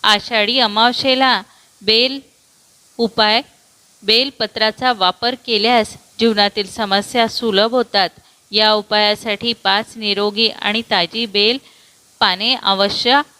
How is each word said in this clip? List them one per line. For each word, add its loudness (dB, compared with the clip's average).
आषाढी 0
अमावस्येला 2
बेल 0
उपाय, 2
बेलपत्राचा 0
वापर 0
केल्यास 0
जीवनातील 2
समस्या -2
सुलभ 0
होतात. 0
या 2
उपायासाठी -2
पाच -2
निरोगी -2
आणि -4
ताजी -2
बेल 0
पाने 0
आवश्यक 0